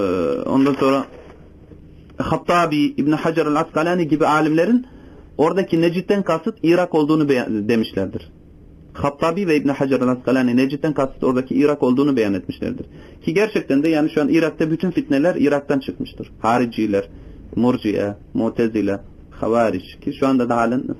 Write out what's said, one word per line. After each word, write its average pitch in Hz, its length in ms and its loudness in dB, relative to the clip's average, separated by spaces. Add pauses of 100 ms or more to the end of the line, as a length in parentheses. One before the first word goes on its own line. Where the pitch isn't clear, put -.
(460)
ondan 135 280 2
sonra 135 300 2 (1120)
Hattabi, 160 580 0
İbn 143 360 0
Hacer 156 340 0
el-Asqalani 160 600 0
gibi 147 180 2
alimlerin 160 600 2 (520)
oradaki 175 420 2
Necid'den 185 420 0
kasıt 170 400 -2
Irak 175 320 2
olduğunu 156 340 2
beyan, 113 400 0
demişlerdir. 110 640 -2 (600)
Hattabi 165 540 -2
ve 151 100 4
İbn 143 120 0
Hacer 135 320 0
el-Asqalani 123 560 0
Necid'den 139 360 0
kasıt 135 320 -4
oradaki 127 300 -2
Irak 143 280 2
olduğunu 135 340 2
beyan 104 180 0
etmişlerdir. 92 520 -8 (380)
Ki 165 100 -2
gerçekten 180 480 0
de 160 60 2
yani 156 220 2
şu 156 120 0
an 139 60 0
Irak'ta 160 420 0
bütün 170 200 -2
fitneler 151 480 0
Irak'tan 143 400 0
çıkmıştır. - 520 -10 (120)
Hariciler, 110 640 0 (480)
Murciye, 104 600 0 (180)
Mu'tezile, 110 640 0 (400)
Havariç 107 600 0
ki 143 120 -6
şu 135 140 -2
anda 123 220 2
da 120 80 0
halen 117 260 0 (180)